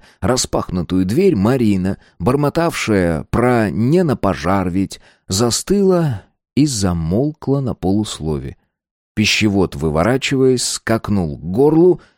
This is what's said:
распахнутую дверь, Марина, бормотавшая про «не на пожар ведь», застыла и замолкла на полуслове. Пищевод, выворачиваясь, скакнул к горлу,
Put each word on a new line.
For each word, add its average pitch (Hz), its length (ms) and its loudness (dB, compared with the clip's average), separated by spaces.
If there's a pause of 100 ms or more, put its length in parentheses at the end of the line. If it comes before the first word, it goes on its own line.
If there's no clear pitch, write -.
(220)
распахнутую 92 840 -2
дверь, 156 300 2
Марина, 101 640 0 (200)
бормотавшая 127 1080 0
про 120 440 0
«не 127 360 2
на 131 100 0
пожар 92 540 -2
ведь», 92 320 -4 (260)
застыла 156 960 0 (320)
и 139 100 4
замолкла 110 920 -2
на 123 140 -4
полуслове. 78 840 -4 (600)
Пищевод, 98 600 0
выворачиваясь, 123 880 0
скакнул 98 720 -2
к 64 40 -18
горлу, 151 580 4 (180)